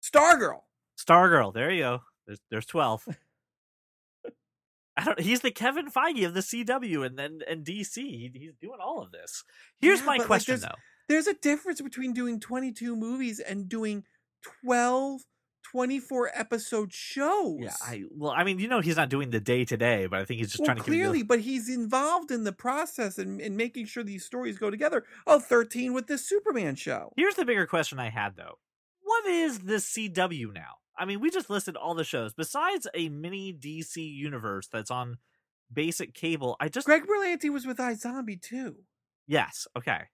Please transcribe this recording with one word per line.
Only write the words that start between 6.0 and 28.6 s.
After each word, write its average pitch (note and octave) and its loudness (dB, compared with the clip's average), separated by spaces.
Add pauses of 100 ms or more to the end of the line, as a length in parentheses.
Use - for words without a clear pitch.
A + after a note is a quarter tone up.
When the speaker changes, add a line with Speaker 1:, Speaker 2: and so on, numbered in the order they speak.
Speaker 2:
of E3+ -4
the F#3 0
C A#3 -6
W A3+ -2
and B2+ -6
then, D3+ -8
and D#3+ -6
D F#3+ -6
C. F3+ -10
He, C3 -18
he's D3+ -18
doing A#3 -14
all B3 -6
of F2+ -16
this. - -14 (360)
Here's C#4+ 8
Speaker 1:
Yeah, C4+ -2
Speaker 2:
my D4 4
Speaker 1:
but, B3+ 4
like, A#3 0
Speaker 2:
question, A3 6
Speaker 1:
there's, B3+ 0
Speaker 2:
though. - -8 (340)
Speaker 1:
there's D4+ 4
a G4+ 2
difference D4 0
between B3+ -6
doing A#3+ -2
twenty-two A#3+ -6
movies A#3 -4
and G3 -6
doing G#3+ -4 (580)
twelve, B3+ 2 (420)
twenty-four B3+ -2
episode G#3+ -4
shows. D#4 -2
Speaker 2:
Yeah, G#2 -8 (120)
I, A2+ -8
well, D3 -4
I D3+ 2
mean, F#3 0
you G#3+ -2
know, B3 2
he's D#3+ 2
not D#3 4
doing C3+ 0
the A2+ 2
day-to-day, A#2 2
but F#2+ -2
I G2 -2
think A#2 -6
he's A2+ -4
just - -4
Speaker 1:
Well, D4+ 2
Speaker 2:
trying B2+ 4
to A2 -8
keep - 0
it D#4+ 4
Speaker 1:
clearly, F#4 2
Speaker 2:
going. A3+ -2
Speaker 1:
but A#3 4
he's A#3 -4
involved C4 0
in A#3 -2
the G3 -2
process B3+ -4
and, G3 -6
and G3+ -6
making A#3 -4
sure A#3+ -8
these G3+ -10
stories A#3+ -8
go G#3+ -2
together. C#4 0 (220)
Oh, D4+ 8
thirteen A#3+ 2
with B3+ -4
this C#4 -4
Superman C4+ 0
show. - -6
Speaker 2:
Here's F#4+ 4
the F4+ 0
bigger G#3+ 2
question D3+ 0
I A#2 -4
had, G#2 -4
though. E2 -18 (440)